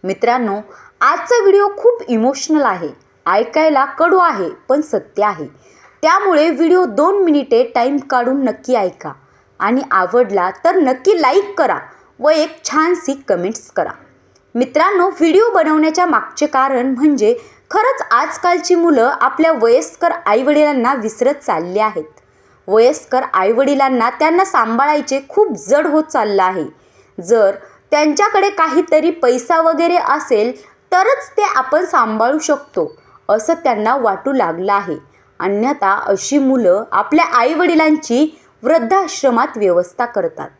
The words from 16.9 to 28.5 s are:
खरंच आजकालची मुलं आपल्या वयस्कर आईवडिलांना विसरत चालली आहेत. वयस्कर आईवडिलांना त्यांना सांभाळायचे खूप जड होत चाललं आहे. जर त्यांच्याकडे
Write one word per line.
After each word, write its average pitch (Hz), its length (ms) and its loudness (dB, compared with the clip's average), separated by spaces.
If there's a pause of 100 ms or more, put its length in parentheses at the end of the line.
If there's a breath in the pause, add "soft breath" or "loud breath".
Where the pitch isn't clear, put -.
खरंच 494 400 0
आजकालची 320 640 0
मुलं 311 360 2 (100)
आपल्या 311 320 0
वयस्कर 254 580 0 (160)
आईवडिलांना 269 680 2
विसरत 240 400 -2
चालली 180 440 -6
आहेत. 196 260 -2 (640 soft breath)
वयस्कर 247 540 2 (120)
आईवडिलांना 254 760 2
त्यांना 330 340 0
सांभाळायचे 269 840 0
खूप 403 240 0 (160)
जड 294 180 2
होत 311 180 2
चाललं 208 380 0
आहे. 185 220 -2 (580 soft breath)
जर 202 320 2 (360 loud breath)
त्यांच्याकडे 381 600 0